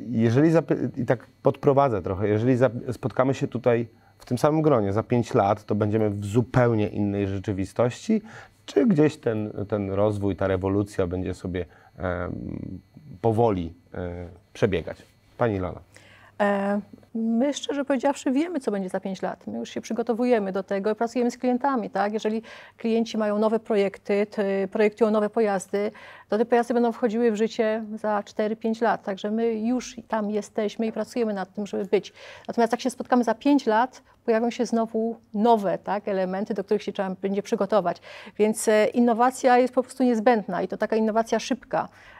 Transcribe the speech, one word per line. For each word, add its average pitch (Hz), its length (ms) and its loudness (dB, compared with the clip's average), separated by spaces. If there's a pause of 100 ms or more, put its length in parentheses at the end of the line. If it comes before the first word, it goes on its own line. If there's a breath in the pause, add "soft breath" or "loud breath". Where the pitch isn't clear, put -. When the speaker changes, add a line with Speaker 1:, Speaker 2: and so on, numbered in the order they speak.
Speaker 1:
jeżeli 120 420 4
zapy-, 160 380 0 (120)
i 120 40 -4
tak - 220 -2 (160)
podprowadzę 135 580 4
trochę, 95 260 -2
jeżeli 113 300 4
zap-, 120 360 0
spotkamy 127 400 0
się 135 140 -4
tutaj 120 400 0 (300 soft breath)
w - 80 -20
tym 123 120 -2
samym 156 240 2
gronie 113 320 4
za 110 100 0
pięć 120 300 0
lat, 104 320 2
to 110 100 -2
będziemy 107 340 0
w 104 160 -6
zupełnie 113 600 2
innej 101 400 -2
rzeczywistości, 101 920 -2 (440 loud breath)
czy - 220 2
gdzieś 151 300 4
ten, 107 340 -4 (160)
ten 101 240 -2
rozwój, 101 440 0
ta 98 120 -2
rewolucja 95 600 0
będzie 90 260 -4
sobie, 87 320 -6 (320 soft breath)
em, 87 340 -6 (880)
powoli, 107 520 2 (200)
e, 87 340 -10 (260)
przebiegać? 92 440 -2 (400)
Pani 117 180 0
Ilona. 92 240 -4 (640 soft breath)
Speaker 2:
E, 202 380 0 (360)
my, 226 380 0
szczerze 277 320 -6
powiedziawszy, 277 460 -2
wiemy, 320 280 -2
co 226 120 -4
będzie 190 180 -4
za 190 100 -6
pięć 190 220 -8
lat. - 260 -8
My 214 100 -8
już 233 120 -8
się - 120 -10
przygotowujemy 226 680 0
do 190 120 -4
tego 202 280 -2
i 214 40 -4
pracujemy 240 360 -2
z - 60 -10
klientami, 247 520 -2
tak? 202 240 -2
Jeżeli 220 280 -4 (360 loud breath)
klienci 226 400 -2
mają 208 220 0
nowe 220 200 2
projekty, 202 640 0
te 196 420 -2
projektują 214 440 2
nowe 214 180 2
pojazdy, 208 640 -2 (380 loud breath)
to 208 80 0
te 233 80 2
pojazdy 240 280 2
będą 233 180 2
wchodziły 233 400 0
w 208 40 -2
życie 220 480 0 (120)
za 214 280 -2
cztery, 214 320 -4
pięć 226 260 -4
lat. 208 220 2
Także 208 280 -6
my 226 220 0
już 226 420 -4 (120)
tam 214 240 -2
jesteśmy 214 560 -4
i 220 40 -4
pracujemy 220 420 -4
nad 185 200 -8
tym, 208 140 -8
żeby 214 180 -6
być. 190 280 0 (340 loud breath)
Natomiast 233 260 0
jak 233 80 -2
się 269 80 -2
spotkamy - 340 0
za 226 120 0
pięć 285 300 2
lat, 226 380 0 (220 soft breath)
pojawią 233 240 2
się 233 160 -2
znowu 226 500 -2 (180)
nowe, 208 440 2
tak, 196 300 -6
elementy, 190 460 -2
do 196 100 -4
których 214 200 -2
się 202 80 -6
trzeba 190 300 -6
będzie 202 220 -2
przygotować. 196 540 0 (400 loud breath)
Więc, 214 300 0
e, 214 200 6
innowacja 247 680 4
jest 254 160 2
po 254 100 2
prostu - 200 -4
niezbędna 220 580 2
i 190 60 -2
to 196 100 -10
taka 214 180 -2
innowacja 220 440 0
szybka. - 500 -4 (300 loud breath)